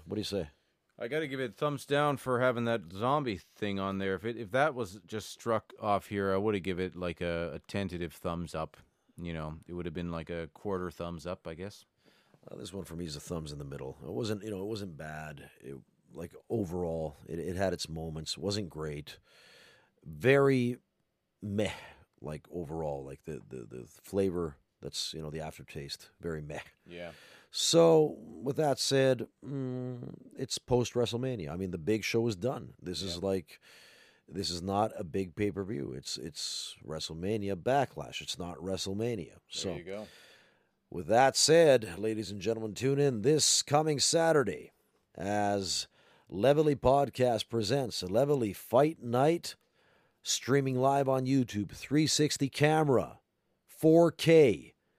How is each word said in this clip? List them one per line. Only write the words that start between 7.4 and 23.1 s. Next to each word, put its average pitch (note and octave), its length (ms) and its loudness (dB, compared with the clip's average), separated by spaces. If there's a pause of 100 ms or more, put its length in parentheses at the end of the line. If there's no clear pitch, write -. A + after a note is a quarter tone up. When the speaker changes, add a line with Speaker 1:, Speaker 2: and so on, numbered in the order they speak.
Speaker 2:
a E2 40 -8 (100)
tentative F2+ 440 -4
thumbs E2+ 400 -6
up. D#2+ 240 -8 (400)
You E2+ 160 -8
know, D#2 220 -6 (140)
it E2+ 60 -12
would F2 100 -8
have E2+ 100 -8
been, F2 160 -6
like, E2 180 -6
a E2+ 260 -8
quarter F2+ 360 -4
thumbs E2+ 340 -10
up, F2 220 -8
I E2 80 -10
guess. F#2 300 -14 (680)
Speaker 1:
Uh, - 60 -16
this - 160 -12
one F#2 120 -8
for E2 120 -12
me E2+ 80 -6
is D#2 100 -8
a D2 60 -10
thumbs D#2+ 320 -6
in D2 80 -10
the C#2+ 40 -10
middle. C2+ 400 -10
It C#2 60 -10
wasn't, G#2+ 320 -4
you G#2+ 80 -8
know, G2+ 100 -6
it G2 60 -6
wasn't G2+ 300 -8
bad. D#2 520 -12 (140)
It, C#2 140 -12 (360)
like, E2 220 -12 (160)
overall, E2 640 -2 (140)
it, D#2+ 100 -8
it E2+ 160 -6
had F#2+ 180 0
its - 160 -6
moments. D#2+ 440 -8
It - 100 -14
wasn't G2+ 260 -2
great. D2+ 500 -10 (840)
Very C3 760 4 (640)
meh, G2+ 300 -2 (500)
like, D2+ 320 -10
overall, D2+ 520 -6
like, C#2 200 -14